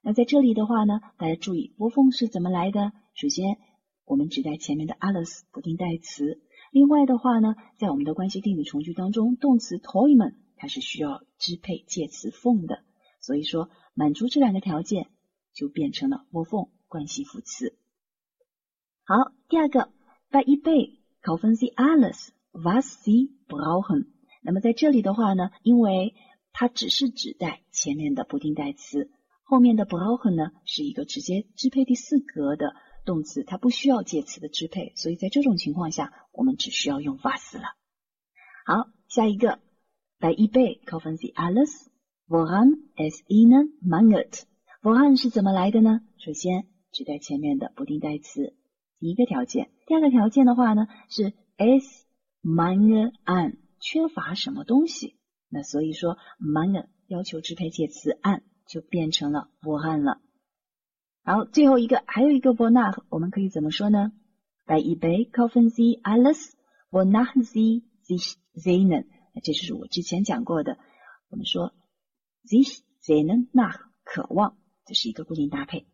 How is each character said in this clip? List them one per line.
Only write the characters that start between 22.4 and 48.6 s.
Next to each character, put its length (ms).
was 340
Sie 460
brauchen。 600
那 100
么 80
在 140
这 160
里 120
的 120
话 180
呢， 200
因 160
为 340
它 160
只 220
是 200
指 240
代 280
前 240
面 200
的 100
不 120
定 160
代 200
词， 380
后 180
面 160
的 80
brauchen 500
呢 160
是 180
一 80
个 140
直 160
接 340
支 140
配 160
第 100
四 240
格 380
的 180
动 180
词， 220
它 120
不 120
需 180
要 160
介 200
词 180
的 80
支 180
配， 300
所 120
以 60
在 140
这 120
种 140
情 180
况 180
下， 200
我 120
们 140
只 140
需 180
要 100
用 180
was 380
了。 60
好， 240
下 200
一 100
个， 220
bei 160
eBay 480
kaufen 320
Sie 180
alles, 540
woran 520
es 320
Ihnen 460
mangelt。 580
woran 400
是 80
怎 140
么 80
来 180
的 120
呢？ 200
首 160
先 340
指 120
代 160
前 200
面 200
的 160
不 100
定 140
代 180
词， 380